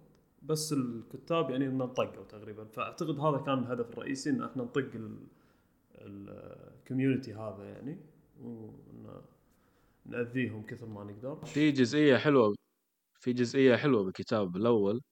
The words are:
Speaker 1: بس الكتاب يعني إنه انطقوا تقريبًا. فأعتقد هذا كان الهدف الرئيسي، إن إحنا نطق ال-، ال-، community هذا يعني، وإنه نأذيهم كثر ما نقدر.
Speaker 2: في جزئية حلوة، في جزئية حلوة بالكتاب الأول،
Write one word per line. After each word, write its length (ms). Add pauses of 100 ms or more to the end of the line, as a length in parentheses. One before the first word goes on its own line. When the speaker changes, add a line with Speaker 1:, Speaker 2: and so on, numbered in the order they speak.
(420)
Speaker 1:
بس 300
الكتاب 800
يعني 160
إنه 180
انطقوا 400
تقريبًا. 400
فأعتقد 540
هذا 200
كان 200
الهدف 320
الرئيسي، 400
إن 120
إحنا 200
نطق 320
ال-، 320 (680)
ال-، 800 (160)
community 400
هذا 360
يعني، 340 (420)
وإنه 840 (840)
نأذيهم 600
كثر 200
ما 180
نقدر. 400
Speaker 2:
في 280
جزئية 440
حلوة، 380 (680)
في 120
جزئية 440
حلوة 280
بالكتاب 520
الأول، 440 (120)